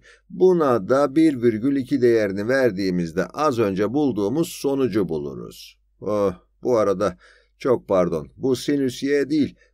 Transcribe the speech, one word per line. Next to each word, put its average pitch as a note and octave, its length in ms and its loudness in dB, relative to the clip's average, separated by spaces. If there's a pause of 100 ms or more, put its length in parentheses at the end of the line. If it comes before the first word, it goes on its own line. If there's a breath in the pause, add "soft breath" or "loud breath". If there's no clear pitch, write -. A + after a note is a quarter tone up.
(300 soft breath)
buna D#3 600 2
da C3+ 260 2
bir D3+ 260 2
virgül A#2+ 340 0
iki C3 260 -2
değerini G#2+ 460 2
verdiğimizde F#2 760 0
az C#3 340 -2
önce G#2 340 0
bulduğumuz C3+ 540 0
sonucu A#2+ 600 -2
buluruz. C2+ 720 -10 (220)
Oh, G2+ 320 -2 (300)
bu B2 140 2
arada G2 400 0 (420 soft breath)
çok - 280 0
pardon, E2+ 400 0 (100)
bu B2+ 180 0
sinüs C3 480 -4
y C#3 260 0
değil, D3 260 -2 (180)